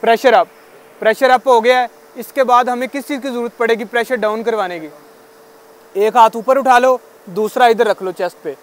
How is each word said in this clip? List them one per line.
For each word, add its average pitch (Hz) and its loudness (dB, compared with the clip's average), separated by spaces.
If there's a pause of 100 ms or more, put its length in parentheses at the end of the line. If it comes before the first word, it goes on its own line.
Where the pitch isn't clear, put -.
Pressure 226 2
अप, 180 4 (520)
pressure 220 0
up 254 2
हो 240 4
गया 254 2
है। 240 -4 (280)
इसके 262 -4
बाद 247 2
हमें 247 -6
किस 285 -12
चीज़ 285 -8
की 277 -8
ज़रूरत 240 -8
पड़ेगी 226 -2
pressure 233 -4
down 214 -4
करवाने 196 -6
की? 156 -14 (1080)
एक 208 0
हाथ 226 6
ऊपर 254 0
उठा 254 2
लो, 254 2 (280)
दूसरा 214 0
इधर 226 2
रख 196 -2
लो 190 -8
chest 175 -8
पे। 143 -10